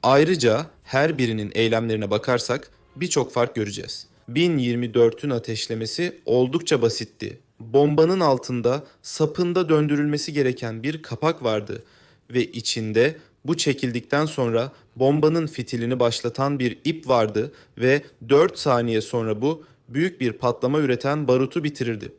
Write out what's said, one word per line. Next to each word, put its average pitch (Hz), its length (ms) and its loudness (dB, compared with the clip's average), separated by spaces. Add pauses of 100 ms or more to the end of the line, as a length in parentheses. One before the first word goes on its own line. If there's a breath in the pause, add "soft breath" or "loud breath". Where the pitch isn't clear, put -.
Ayrıca 139 600 4 (180)
her 147 340 0
birinin 110 380 -2
eylemlerine 110 560 0
bakarsak 120 600 -2 (240 soft breath)
birçok 135 380 -2
fark 120 220 0
göreceğiz. - 520 -8 (200 soft breath)
Bin 160 300 2
yirmi 120 360 -2
dörtün 117 360 4
ateşlemesi 113 960 -6
oldukça 127 560 2
basitti. - 580 -4 (200)
Bombanın 147 600 4
altında 127 640 0 (180 loud breath)
sapında 175 680 -2
döndürülmesi 147 640 0
gereken 123 500 -2
bir 147 180 -6
kapak 156 420 -4
vardı 107 400 -2 (500 soft breath)
ve 123 120 2
içinde 113 720 -2 (280 loud breath)
bu 160 120 -2
çekildikten 131 680 -2
sonra 127 460 -2 (240 loud breath)
bombanın 151 520 2
fitilini 123 520 -4
başlatan 123 600 0
bir 120 240 -2
ip 160 240 -4
vardı 110 440 2 (260 loud breath)
ve 131 240 2 (280 loud breath)
dört 147 300 4
saniye 117 420 2
sonra 110 400 -4
bu 156 220 -2 (260 loud breath)
büyük 165 320 -2
bir 120 100 0
patlama 127 480 0
üreten 139 480 0
barutu 135 360 2
bitirirdi. 120 560 -6